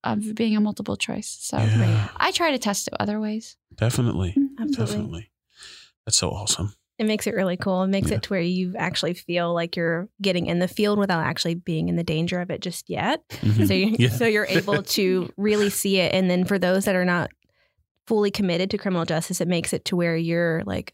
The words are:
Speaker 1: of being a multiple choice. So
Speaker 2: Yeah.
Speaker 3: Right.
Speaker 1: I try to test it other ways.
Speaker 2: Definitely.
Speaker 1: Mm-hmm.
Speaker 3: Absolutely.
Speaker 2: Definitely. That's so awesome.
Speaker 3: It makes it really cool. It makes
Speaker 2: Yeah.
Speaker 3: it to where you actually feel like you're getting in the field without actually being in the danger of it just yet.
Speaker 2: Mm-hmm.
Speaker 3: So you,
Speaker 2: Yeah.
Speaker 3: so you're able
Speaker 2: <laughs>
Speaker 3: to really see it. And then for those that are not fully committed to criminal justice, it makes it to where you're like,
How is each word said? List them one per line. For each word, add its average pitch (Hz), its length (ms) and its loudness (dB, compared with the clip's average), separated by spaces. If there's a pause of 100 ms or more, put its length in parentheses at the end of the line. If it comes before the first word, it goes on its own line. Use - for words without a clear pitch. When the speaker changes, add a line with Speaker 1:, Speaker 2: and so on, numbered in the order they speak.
Speaker 1:
of 214 300 -2
being 220 200 2
a 214 60 4
multiple 208 380 -2
choice. - 420 -8
So - 160 -6
Speaker 2:
Yeah. 110 240 4
Speaker 3:
Right. 110 380 2
Speaker 1:
I 349 120 2
try 349 200 2
to 262 80 2
test 202 300 -2
it - 120 -10
other 208 180 -2
ways. 214 380 -6 (180)
Speaker 2:
Definitely. 110 640 0
Speaker 1:
Mm-hmm. 269 240 0
Speaker 3:
Absolutely. 285 220 0 (120)
Speaker 2:
Definitely. - 340 -6 (760)
That's - 140 0
so 90 100 0
awesome. 101 460 -4 (240)
Speaker 3:
It 220 80 0
makes 214 200 0
it 220 80 -2
really 185 220 0
cool. 185 280 0
It 190 40 0
makes 196 220 2
Speaker 2:
Yeah. 208 60 0
Speaker 3:
it - 80 -2
to - 100 -6
where 185 80 0
you 180 340 -2
actually 175 380 -2
feel 170 400 -2
like 170 220 -4
you're 170 340 -2 (100)
getting 180 260 0
in 170 120 0
the 180 100 2
field 208 300 0
without 185 260 0
actually 170 300 -2
being 170 340 -2
in 170 80 0
the 170 80 0
danger 170 360 -2
of 180 100 -6
it - 100 -6
just - 300 -10
yet. 220 320 -2 (180)
Speaker 2:
Mm-hmm. 107 240 4
Speaker 3:
So - 80 4
you, 196 260 2
Speaker 2:
Yeah. 123 120 6
Speaker 3:
so - 160 2
you're 214 200 2
able 196 360 2
Speaker 2:
<laughs> - 160 -4
Speaker 3:
to 185 400 2
really 208 320 2
see 196 300 0
it. 170 120 2
And 185 180 4
then 180 140 4
for 196 140 2
those 185 260 2
that 196 120 2
are 185 100 2
not 175 240 2 (760)
fully 208 240 4
committed 190 400 0
to 208 80 -2
criminal 180 260 0
justice, 165 360 -2
it 170 80 0
makes 170 260 0
it - 100 -4
to - 120 -2
where 170 200 2
you're 165 480 0
like, 190 300 -6